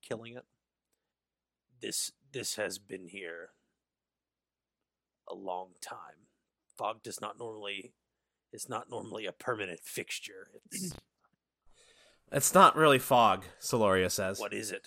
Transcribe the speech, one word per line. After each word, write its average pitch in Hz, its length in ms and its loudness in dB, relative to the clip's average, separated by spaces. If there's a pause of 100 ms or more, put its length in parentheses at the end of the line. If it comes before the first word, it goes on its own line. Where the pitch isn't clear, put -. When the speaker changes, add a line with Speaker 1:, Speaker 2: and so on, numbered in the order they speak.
Speaker 1:
killing 117 340 -10
it. 127 80 -18 (1400)
This, - 320 -6 (200)
this 117 240 -8
has 95 220 -4
been 95 300 -14
here 85 440 -14 (1700)
a - 80 -12
long 92 460 -8
time. 82 460 -16 (500)
Fog 110 260 -6
does - 180 -10
not 104 180 -8
normally, 107 560 -10 (580)
it's - 160 -12
not 117 220 -6
normally 104 360 -8
a 87 60 -6
permanent 104 480 -6
fixture. - 680 -10 (220)
It's 185 300 -8
Speaker 2:
<clears throat> - 60 -20 (1300)
It's 143 200 2
not 180 220 10
really 147 240 8
fog, 110 460 6 (160)
Soloria 95 500 4
says. 98 300 -4
Speaker 1:
What 101 120 -4
is 104 200 -6
it? 101 140 -10